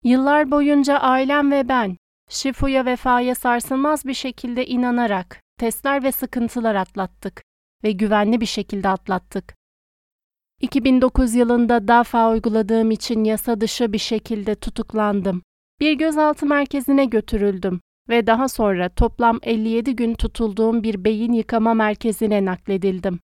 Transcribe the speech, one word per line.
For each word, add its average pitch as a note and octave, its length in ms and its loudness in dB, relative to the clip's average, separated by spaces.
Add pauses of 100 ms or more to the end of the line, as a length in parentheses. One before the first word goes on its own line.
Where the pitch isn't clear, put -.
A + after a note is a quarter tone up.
Yıllar C4+ 480 2
boyunca C#4+ 460 2
ailem C4+ 540 2
ve C4+ 180 0
ben, G#3+ 280 -2 (320)
Shifu'ya C4+ 560 -2
vefaya B3 500 0
sarsılmaz C4 720 -2
bir C4 80 -6
şekilde B3 520 -6
inanarak A#3+ 760 -2 (160)
testler B3+ 460 -2
ve C4 80 0
sıkıntılar A#3 640 -4
atlattık - 680 -6 (400)
ve G#3+ 80 0
güvenli G#3 500 2
bir A#3 40 0
şekilde G3 440 -4
atlattık. - 680 -6 (1040)
İki B3+ 220 -2
bin B3+ 180 4
dokuz B3+ 340 2
yılında A#3+ 520 2
Dafa A#3 440 4
uyguladığım A3 600 0
için A3 320 -2
yasa A3 380 -2
dışı A3+ 320 -2
bir A3 40 -2
şekilde G#3+ 580 -4
tutuklandım. G3+ 840 -2 (380)
Bir D4+ 140 2
gözaltı D4+ 520 0
merkezine C#4 600 2
götürüldüm G3+ 760 -2 (280)
ve A#3 180 2
daha A#3+ 200 2
sonra F#3+ 420 0
toplam A#3 540 2
elli A3+ 260 0
yedi A#3 260 -2
gün A#3 180 -2
tutulduğum A3+ 680 -2
bir G3+ 200 -4
beyin A3 300 0
yıkama A3+ 400 2
merkezine G#3+ 720 0
nakledildim. F#3 720 -2 (160)